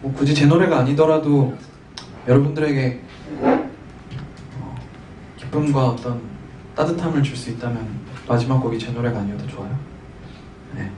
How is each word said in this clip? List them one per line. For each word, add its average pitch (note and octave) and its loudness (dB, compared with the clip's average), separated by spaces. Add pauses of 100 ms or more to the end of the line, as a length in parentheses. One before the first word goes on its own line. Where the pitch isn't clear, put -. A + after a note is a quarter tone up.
뭐 C3+ -4
굳이 C#3+ 4
제 C#3+ 6
노래가 E3 6
아니더라도 C#3+ 4 (680)
여러분들에게 C#3 4 (1600)
어, - -10 (640)
기쁨과 C#3 2
어떤 B2 -4 (540)
따뜻함을 E3 0
줄 B2+ 0
수 - -10
있다면 A#2 -6 (420)
마지막 B2 2
곡이 A2+ -2
제 - -8
노래가 A#2 -2
아니어도 G2+ -6
좋아요. G2 -8 (960)
네. G2 -6